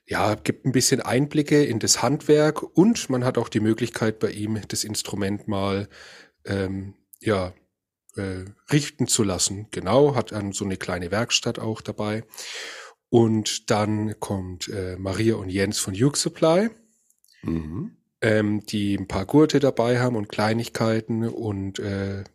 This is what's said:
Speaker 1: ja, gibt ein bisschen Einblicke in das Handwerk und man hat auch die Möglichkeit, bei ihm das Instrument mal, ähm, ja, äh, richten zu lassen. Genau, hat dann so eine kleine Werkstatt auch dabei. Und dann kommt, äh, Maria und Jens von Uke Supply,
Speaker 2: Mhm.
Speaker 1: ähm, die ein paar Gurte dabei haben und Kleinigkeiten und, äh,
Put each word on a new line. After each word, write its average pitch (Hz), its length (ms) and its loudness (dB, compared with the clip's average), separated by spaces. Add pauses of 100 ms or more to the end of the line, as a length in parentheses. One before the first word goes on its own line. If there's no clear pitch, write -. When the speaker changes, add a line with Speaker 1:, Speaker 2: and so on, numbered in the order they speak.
Speaker 1:
ja, 107 300 0
gibt - 320 -4
ein 127 60 2
bisschen 123 280 2
Einblicke 147 640 2
in 120 140 0
das - 240 2
Handwerk 151 600 4
und - 460 4
man 123 160 0
hat 127 140 0
auch 113 100 0
die 113 120 0
Möglichkeit, 110 580 0
bei 104 120 -2
ihm 107 380 -4
das - 160 -4
Instrument 101 640 -4
mal, 98 400 -2 (560)
ähm, 98 520 -4 (220)
ja, 95 360 0 (600)
äh, 95 280 -6 (260)
richten 143 360 0
zu - 160 2
lassen. 98 480 -2
Genau, 127 440 4
hat 117 180 -2
dann 101 200 -4
so 101 140 -4
eine 95 100 -2
kleine 90 340 -6
Werkstatt 113 480 0
auch 110 220 -4
dabei. 107 440 -4 (840)
Und 110 600 4
dann 107 500 0
kommt, 92 480 -6
äh, 92 300 -6
Maria 98 380 0
und 95 120 -8
Jens 98 300 0
von 98 160 -4
Uke 131 240 2
Supply, 175 500 2 (720)
Speaker 2:
Mhm. 82 540 -6 (240)
Speaker 1:
ähm, 107 460 2
die 101 300 -2
ein 95 120 -6
paar 95 180 -2
Gurte 151 340 6
dabei 123 380 2
haben 123 160 2
und 104 140 -4
Kleinigkeiten 113 1000 0
und, 98 520 -4
äh, 98 460 -4 (100)